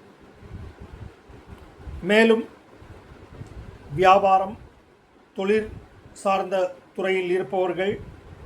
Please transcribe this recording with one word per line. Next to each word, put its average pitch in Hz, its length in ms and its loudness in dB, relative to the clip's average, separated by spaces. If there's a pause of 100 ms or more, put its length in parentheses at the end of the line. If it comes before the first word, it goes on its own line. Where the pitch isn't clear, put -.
(2000)
மேலும் 220 420 4 (1600)
வியாபாரம், 190 560 4 (800)
தொழில் 208 360 0 (480)
சார்ந்த 190 360 -2 (400)
துறையில் 185 380 -2
இருப்பவர்கள் 185 600 -2 (520)